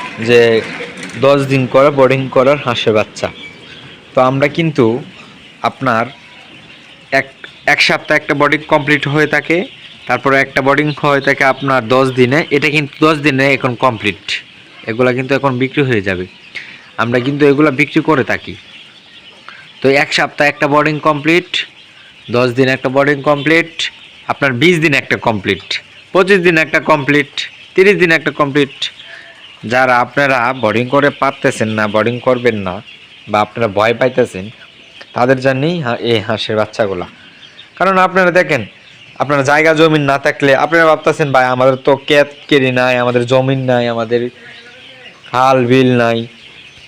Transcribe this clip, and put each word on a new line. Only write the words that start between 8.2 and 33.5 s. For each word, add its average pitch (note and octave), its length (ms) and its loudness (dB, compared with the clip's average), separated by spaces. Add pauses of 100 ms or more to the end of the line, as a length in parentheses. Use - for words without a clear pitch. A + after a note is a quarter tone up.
বোর্ডিং C#3+ 340 0
কমপ্লিট D3 400 0
হয়ে D3+ 180 0
থাকে, D#3 380 -2 (420)
তারপরে C3+ 340 0
একটা C3+ 220 -2
বোর্ডিং C#3 380 0
হয়ে C#3+ 200 0
থাকে C3+ 240 0
আপনার C3 440 0
দশ C3 220 2
দিনে। B2+ 400 2
এটা C#3+ 200 0
কিন্তু D3 360 0
দশ D#3 120 2
দিনে C#3 360 2
এখন B2+ 200 -2
কমপ্লিট, G#2 680 -4 (440)
এগুলা B2 260 0
কিন্তু C3 220 -4
এখন C3 240 -2
বিক্রি C3 240 -2
হয়ে B2+ 200 0
যাবে। F#2 240 -4 (720)
আমরা A#2+ 240 0
কিন্তু C#3+ 260 0
এগুলা C#3+ 240 4
বিক্রি C#3+ 320 -2
করে C#3 220 0
থাকি। F#2+ 300 -6 (1300)
তো C3 80 0
এক C#3 240 2
সপ্তাহ D3 360 0
একটা C#3+ 200 -2
বোর্ডিং D3 300 0
কমপ্লিট, D#3 680 -2 (640)
দশ B2 200 2
দিন B2+ 180 0
একটা C3 200 -2
বোর্ডিং C#3 340 0
কমপ্লিট, D3+ 680 -2 (380)
আপনার C#3 240 -2
বিশ D#3 280 2
দিন D#3 140 2
একটা B2 220 -2
কমপ্লিট, G2+ 640 -4 (320)
পঁচিশ F#3 260 4
দিন F3 200 2
একটা D#3 220 0
কমপ্লিট, C#3+ 500 0 (440)
তিরিশ F#3 220 4
দিন E3+ 160 2
একটা D3+ 180 -2
কমপ্লিট। C#3 600 -2 (760)
যারা B2 320 2
আপনারা C3 640 0
বোর্ডিং A2+ 280 -2
করে D3 220 2
পারতেছেন C3 580 -2
না, G#2+ 200 -2
বোর্ডিং G#2+ 300 0
করবেন B2 360 0
না, G2 280 -8 (460)
বা G#2 120 0
আপনারা A2 280 -2